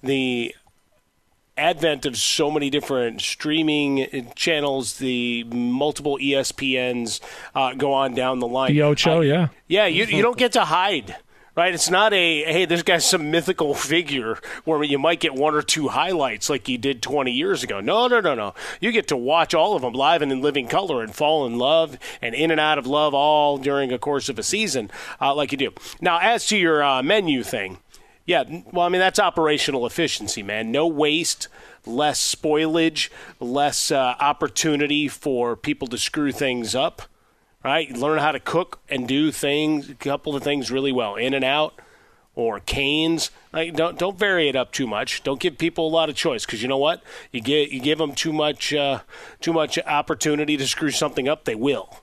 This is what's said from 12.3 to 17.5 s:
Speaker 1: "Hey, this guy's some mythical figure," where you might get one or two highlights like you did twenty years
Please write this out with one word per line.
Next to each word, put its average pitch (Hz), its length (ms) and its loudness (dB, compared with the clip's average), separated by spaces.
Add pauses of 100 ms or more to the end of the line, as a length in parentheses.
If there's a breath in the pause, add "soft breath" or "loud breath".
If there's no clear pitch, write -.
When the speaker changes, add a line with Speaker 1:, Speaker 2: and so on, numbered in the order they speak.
Speaker 1:
"Hey, 165 220 2
this 170 180 0
guy's 175 200 4
some 156 280 2
mythical 165 420 2
figure," 139 640 -2 (260 loud breath)
where 156 200 2
you 143 120 0
might 160 220 2
get 151 160 0
one 151 220 0
or 151 60 0
two 147 260 0
highlights 135 600 0
like 143 200 -2
you 127 100 -2
did 127 240 -2
twenty 135 300 -2
years 151 320 0